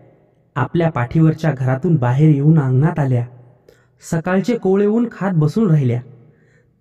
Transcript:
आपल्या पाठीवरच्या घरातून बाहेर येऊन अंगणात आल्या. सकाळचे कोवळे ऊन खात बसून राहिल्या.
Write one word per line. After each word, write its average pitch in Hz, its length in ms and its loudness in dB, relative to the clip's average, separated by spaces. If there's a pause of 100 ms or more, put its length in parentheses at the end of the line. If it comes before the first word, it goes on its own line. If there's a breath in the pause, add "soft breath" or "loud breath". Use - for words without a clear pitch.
(560)
आपल्या 165 340 -2
पाठीवरच्या 156 640 0
घरातून 131 440 -2
बाहेर 127 340 2
येऊन 147 300 4
अंगणात 139 400 0
आल्या. 127 260 0 (840 soft breath)
सकाळचे 185 460 -2
कोवळे 196 280 0
ऊन 233 260 0
खात 196 220 -6
बसून 160 380 0
राहिल्या. 123 300 0 (800 soft breath)